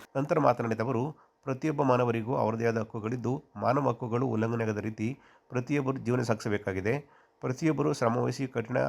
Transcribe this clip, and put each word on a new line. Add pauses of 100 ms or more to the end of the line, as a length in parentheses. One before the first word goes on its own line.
(180)
ನಂತರ
ಮಾತನಾಡಿದ
ಅವರು, (320)
ಪ್ರತಿಯೊಬ್ಬ
ಮಾನವರಿಗೂ
ಅವರದೇ
ಆದ
ಹಕ್ಕುಗಳಿದ್ದು, (120)
ಮಾನವ
ಹಕ್ಕುಗಳು
ಉಲ್ಲಂಘನೆಯಾಗದ
ರೀತಿ (300)
ಪ್ರತಿಯೊಬ್ಬರು
ಜೀವನ
ಸಾಗಿಸಬೇಕಾಗಿದೆ. (420)
ಪ್ರತಿಯೊಬ್ಬರು
ಶ್ರಮವಹಿಸಿ
ಕಠಿಣ (120)